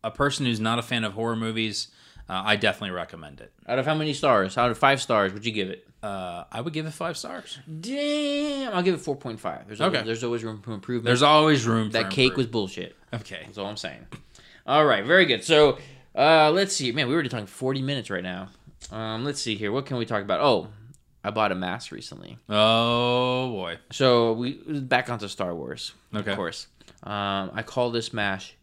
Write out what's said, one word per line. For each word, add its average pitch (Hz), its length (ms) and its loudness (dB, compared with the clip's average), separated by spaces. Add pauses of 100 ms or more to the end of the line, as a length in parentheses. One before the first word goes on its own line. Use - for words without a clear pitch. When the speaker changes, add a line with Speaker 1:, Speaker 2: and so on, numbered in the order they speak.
Speaker 1:
a 110 80 -4
person 139 340 -2
who's 113 140 -2
not 113 180 0
a 113 40 -4
fan 117 200 -4
of 101 120 -6
horror 113 220 -4
movies, 110 520 -4 (400)
uh, 92 160 -6
I 107 120 4
definitely 101 380 0
recommend 80 460 -12
it. 55 120 -20 (140)
Speaker 2:
Out 123 140 -2
of 127 60 -2
how 151 80 0
many 156 200 -2
stars? 107 420 2
Out 123 140 2
of 110 80 -4
five 135 240 4
stars, 101 300 2
would 104 120 -12
you 117 80 -2
give 101 160 -4
it? - 180 -12 (160)
Speaker 1:
Uh, 92 500 -8
I 117 80 -8
would 147 140 -8
give 156 100 -6
it 160 80 -8
five 170 240 -8
stars. - 420 -14 (220)
Speaker 2:
Damn, 285 960 -4
I'll 180 80 0
give 180 120 2
it 147 60 -4
four 139 160 -4
point 113 240 -10
five. - 260 -8
There's 104 140 -14
Speaker 1:
Okay. 160 160 0
Speaker 2:
always, 113 100 -2
there's 113 180 -4
always 117 200 -2
room 107 160 -8
for 113 120 -12
improvement. 113 340 -4
Speaker 1:
There's 123 160 6
always 151 440 8
room 113 220 2
for 104 60 -6
Speaker 2:
That 110 160 0
cake 131 260 4
was 127 100 2
Speaker 1:
improvement. 113 60 -10
Speaker 2:
bullshit. 92 440 -6 (180)
Speaker 1:
Okay. 98 320 -10
Speaker 2:
That's - 100 -16
all 98 100 -6
I'm 104 120 -10
saying. 64 280 -12 (600)
All 147 180 6
right, 110 200 4
very 175 200 6
good. 120 200 2
So, 151 340 6 (360)
uh, 151 360 6
let's 190 260 0
see. 127 160 -2
Man, 131 160 0
we're 139 60 0
already 147 160 0
talking 110 160 -6
forty 135 340 -4
minutes 131 300 -6
right 92 120 -4
now. 92 280 -10 (420)
Um, 110 320 -8
let's 143 160 -6
see 113 160 -4
here. 104 160 -4
What 135 140 -2
can 131 100 -6
we 117 80 -4
talk 104 180 -4
about? 98 200 -2
Oh, 107 260 2 (560)
I 101 60 -4
bought 107 220 0
a - 20 0
mask 92 360 -6
recently. - 460 -16 (140)
Speaker 1:
Oh, 120 1000 2
boy. 90 280 -8 (120)
Speaker 2:
So, 120 440 4
we 123 180 -4 (280)
back 123 280 0
onto 113 200 -6
Star 90 260 -4
Wars, 69 380 -10 (220)
Speaker 1:
Okay. 104 180 -4
Speaker 2:
of 98 40 -2
course. 85 300 -6 (360)
Um, 98 520 -4
I 113 100 -6
call 123 260 -2
this 117 220 -4
mask 98 380 -4 (120)